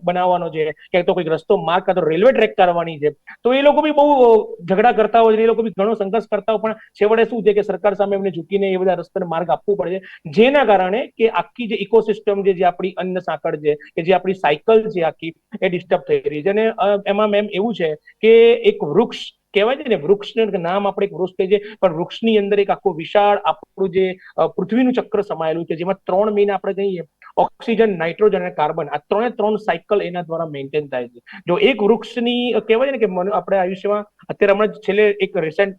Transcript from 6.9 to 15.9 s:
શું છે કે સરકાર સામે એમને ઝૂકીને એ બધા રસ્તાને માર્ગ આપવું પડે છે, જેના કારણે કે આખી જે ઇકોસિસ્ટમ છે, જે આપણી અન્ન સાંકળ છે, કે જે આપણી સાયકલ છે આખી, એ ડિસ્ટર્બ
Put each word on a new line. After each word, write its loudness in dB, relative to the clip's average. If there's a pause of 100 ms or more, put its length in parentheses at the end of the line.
શું -2
છે 4
કે 2 (120)
સરકાર -2
સામે 0
એમને -4
ઝૂકીને -4
એ 0
બધા 0
રસ્તાને -6
માર્ગ -4
આપવું -2
પડે -6
છે, -12 (220)
જેના 4
કારણે 0
કે 2
આખી -4
જે -4
ઇકોસિસ્ટમ 0
છે, 2
જે -2
આપણી -2
અન્ન -6
સાંકળ -6
છે, -2
કે -8
જે 0
આપણી -2
સાયકલ 0
છે -6
આખી, -6 (280)
એ 0
ડિસ્ટર્બ -2